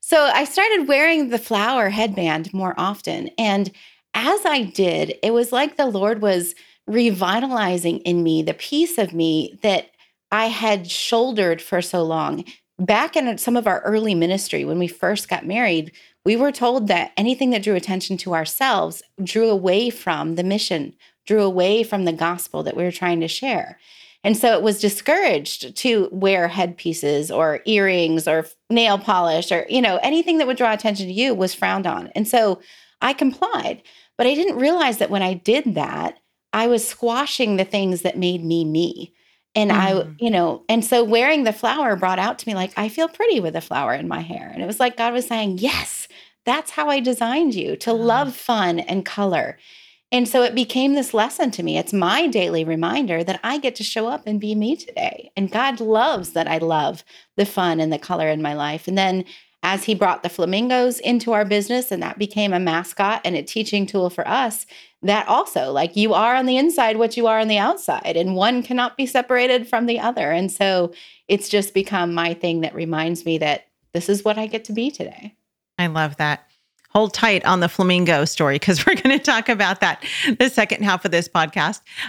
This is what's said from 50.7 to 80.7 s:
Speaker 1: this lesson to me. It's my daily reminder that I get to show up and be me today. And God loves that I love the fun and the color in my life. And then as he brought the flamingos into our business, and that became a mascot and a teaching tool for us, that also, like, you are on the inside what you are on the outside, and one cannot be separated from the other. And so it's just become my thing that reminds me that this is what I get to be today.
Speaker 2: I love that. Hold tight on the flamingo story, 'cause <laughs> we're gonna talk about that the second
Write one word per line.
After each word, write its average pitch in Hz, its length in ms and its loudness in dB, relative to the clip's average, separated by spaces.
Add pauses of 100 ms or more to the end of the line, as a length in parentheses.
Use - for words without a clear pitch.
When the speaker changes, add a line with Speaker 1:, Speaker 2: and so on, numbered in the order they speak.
Speaker 1:
this 269 180 0
lesson 247 400 0
to 175 120 -6
me. 170 120 -2
It's 160 160 -2
my 208 360 2
daily 175 360 0
reminder 165 600 -2
that 185 200 -4
I 277 140 -4
get 269 200 -4
to 220 60 -10
show 220 240 -4
up 269 200 -6
and 214 120 -2
be 214 140 -4
me 214 220 0
today. - 600 -8
And 196 160 -2
God 247 280 -2
loves 220 540 0
that 165 140 -2
I 160 120 -2
love 160 440 0 (320)
the 202 120 2
fun 175 320 0
and 160 120 0
the 151 60 -2
color 160 320 -2
in 156 100 0
my 147 140 -2
life. 151 340 -6
And 185 80 -2
then 185 300 0 (380)
as 196 220 -2
he 220 100 2
brought 185 260 2
the 175 80 -6
flamingos 240 680 0
into 233 320 0
our 214 140 2
business, 208 460 0
and 180 120 -4
that - 160 -8
became 208 340 0
a 180 60 2
mascot 180 640 -2
and 175 100 -2
a 151 60 -2
teaching 208 460 -2
tool 180 240 0
for - 160 -6
us, 226 400 -2 (340)
that 202 260 0
also, 208 440 0
like, 156 240 0
you 214 180 2
are 220 220 4
on 262 100 2
the 254 120 2
inside 262 400 2
what 226 200 0
you 240 80 2
are 220 140 4
on 220 80 2
the 214 100 2
outside, 202 580 -2
and 175 200 0
one 233 260 2
cannot 247 340 -2
be 269 120 -2
separated 247 600 2
from 240 200 0
the 233 120 0
other. 214 320 0
And 185 200 0
so 185 420 2 (340)
it's 196 220 0
just 202 240 0
become 190 400 0
my 170 220 -2
thing 170 260 -2
that 160 140 -4
reminds 165 500 -4
me 165 140 0
that 151 260 -2 (280)
this 170 160 -4
is 202 140 0
what 214 140 0
I 220 80 -4
get 220 200 -6
to 214 80 -8
be 233 180 -2
today. - 420 -12 (460)
Speaker 2:
I 175 80 0
love 156 300 -2
that. 147 300 -2 (420)
Hold 208 240 2
tight 214 300 2
on 185 160 4
the 170 100 2
flamingo 180 540 4
story, 143 360 2
'cause 175 260 2
<laughs> - 0 -
we're 392 100 6
gonna 262 220 2
talk 240 320 0
about 196 300 0
that 170 240 0 (340)
the 247 120 4
second 214 340 0